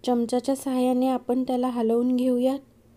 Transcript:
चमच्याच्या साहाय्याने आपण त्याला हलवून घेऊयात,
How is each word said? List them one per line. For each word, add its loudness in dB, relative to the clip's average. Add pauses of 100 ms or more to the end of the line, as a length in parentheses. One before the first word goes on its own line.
चमच्याच्या 0
साहाय्याने 0
आपण -2
त्याला -2
हलवून 0
घेऊयात, 2 (380)